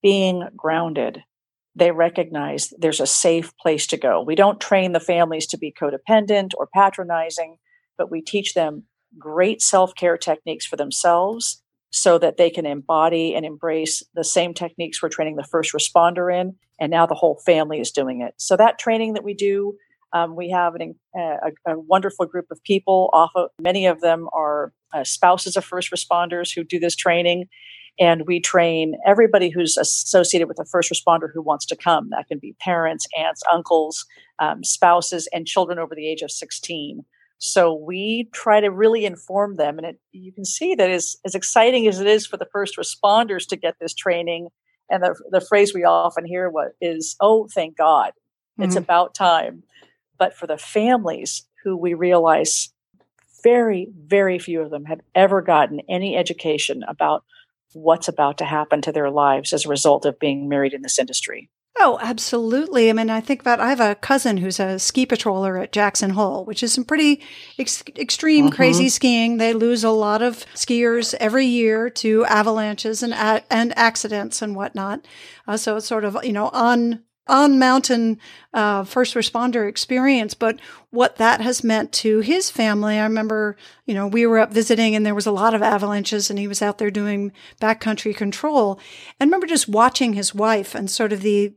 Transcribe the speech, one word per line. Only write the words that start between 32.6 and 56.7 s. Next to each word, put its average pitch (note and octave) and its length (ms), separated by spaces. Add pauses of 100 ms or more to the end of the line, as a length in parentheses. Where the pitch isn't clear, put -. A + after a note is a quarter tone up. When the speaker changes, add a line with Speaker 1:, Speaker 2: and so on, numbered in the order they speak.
Speaker 1:
parents, E3 460 (100)
aunts, D#3+ 260 (100)
uncles, E3 520 (360)
um, D#3 240
spouses, F3 680
and E3 140
children F3 320
over D#3+ 160
the D3+ 140
age D#3 140
of D3 100
sixteen. D3 720 (340)
So E3+ 360
we G3 580
try G#3+ 280
to G#3 100
really G#3+ 340
inform G3 520
them. D3+ 220
And D#3+ 80
it, E3 140 (120)
you F#3 200
can G3 120
see E4+ 320
that F#3+ 140
as, F3 340
as F#3+ 100
exciting A3+ 540
as F#3 120
it G3 60
is G#3+ 180
for - 120
the F3+ 160
first G3+ 260
responders G#3 720
to F#3+ 80
get E3 240
this E3 120
training, E3+ 560 (400)
and F#3 140
the, F3+ 120 (160)
the F#3 100
phrase G3+ 340
we F3 100
often E3+ 400
hear F3+ 240
what D#3 200 (120)
is, D#3+ 400
"Oh, G#3+ 320
thank D#3+ 240
God. D3 360 (460)
It's F#3+ 160
Speaker 2:
Mm-hmm. F3 100
Speaker 1:
about F3 300
time." F3 500 (540)
But F3+ 180
for E3+ 100
the D#3 120
families G#3 840 (180)
who F#3+ 140
we F3 180
realize E3 760 (720)
very, A3+ 460 (180)
very F#3+ 320
few E3 220
of D3+ 100
them D3 160
have D#3+ 140 (140)
ever F#3+ 280
gotten D3+ 460
any F#3 280
education D#3 720